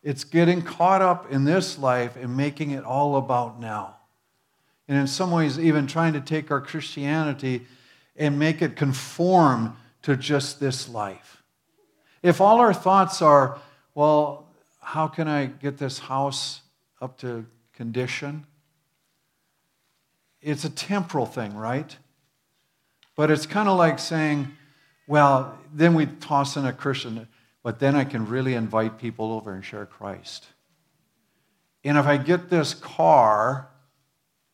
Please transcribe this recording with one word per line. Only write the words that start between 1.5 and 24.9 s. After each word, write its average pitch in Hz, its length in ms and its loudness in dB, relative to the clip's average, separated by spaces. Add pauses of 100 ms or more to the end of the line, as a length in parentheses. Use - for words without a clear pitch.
life 123 380 -2
and 127 220 -8
making 143 340 -4
it 135 140 -8
all 143 320 0
about 123 420 -2
now. 107 380 -10 (920)
And 139 100 0
in 139 100 2
some 180 220 -4
ways, 160 300 0
even 151 280 2
trying 165 260 0
to 143 80 -4
take 156 300 -6
our 139 100 0
Christianity 143 1040 -4 (500)
and 143 240 0
make 160 220 2
it 143 160 -2
conform 139 1000 2 (280)
to 143 120 2
just 139 460 -4
this 131 260 -4
life. 104 560 -12 (800)
If 175 160 4
all 208 220 6
our 220 120 6
thoughts 185 480 2
are, 143 380 6 (340)
"Well, 151 540 2 (320)
how 156 280 -4
can 156 200 -6
I 143 200 -2
get 139 300 -10
this 135 220 -8
house 135 600 -6 (400)
up 131 180 -14
to 117 260 -10 (280)
condition?" 127 720 -8 (2000)
It's 143 220 -4
a 156 60 -6
temporal 170 560 -4
thing, 107 300 -10
right? 123 420 -6 (1200)
But 151 140 2
it's 151 140 2
kinda 202 280 0
like 160 260 2
saying, 147 560 -2 (520)